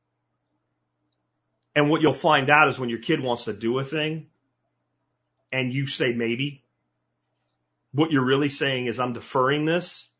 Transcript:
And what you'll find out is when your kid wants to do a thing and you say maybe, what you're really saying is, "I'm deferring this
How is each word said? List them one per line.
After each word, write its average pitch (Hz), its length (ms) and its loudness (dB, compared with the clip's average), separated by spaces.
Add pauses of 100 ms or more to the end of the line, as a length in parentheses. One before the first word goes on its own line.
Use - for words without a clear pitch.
(1800)
And 147 140 4
what 156 120 2
you'll 147 120 4
find 143 360 2
out 147 180 8
is 123 120 -2
when 123 100 -4
your 113 100 -4
kid 156 220 0
wants 120 240 -4
to 107 80 -6
do 113 260 -2
a 135 60 -4
thing 156 420 -4 (1200)
and 127 220 -2
you 139 140 -4
say 131 260 -2
maybe, 120 500 -4 (1300)
what 160 180 2
you're 135 140 2
really 139 240 2
saying 135 380 -4
is, 113 120 -4
"I'm 123 140 -2
deferring 135 520 0
this 170 440 -4 (100)